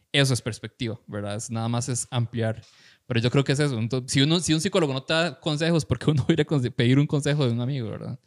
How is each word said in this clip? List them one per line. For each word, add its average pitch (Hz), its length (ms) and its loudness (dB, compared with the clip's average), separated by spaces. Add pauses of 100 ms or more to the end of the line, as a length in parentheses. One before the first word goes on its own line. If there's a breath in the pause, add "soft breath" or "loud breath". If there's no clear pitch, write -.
(140)
eso 139 220 4
es 113 80 -4
perspectiva, 110 640 -8
¿verdad? 104 300 -6
Es, 120 120 -10
nada 113 180 -4
más 120 220 -2
es 123 220 -4
ampliar. 113 500 -4 (460 soft breath)
Pero 117 120 0
yo 117 120 0
creo 139 120 4
que 139 100 0
es 135 60 -2
eso. 143 200 0
Entonces, 123 320 -4
si 143 100 4
uno, 160 200 4
si 160 120 0
un 160 80 0
psicólogo 165 320 0
no 131 80 -4
te - 120 -6
da 160 260 0
consejos, 160 460 0
¿por - 120 -2
qué - 140 0
uno 147 100 2
<laughs> - 20 0
va - 60 -4
a 165 40 6
ir 160 80 2
a 151 40 2
conse-, 127 240 0
pedir 123 300 4
un 147 80 4
consejo 147 400 0
de 117 40 2
un 117 100 -2
amigo, 123 280 -4
verdad? 110 360 -10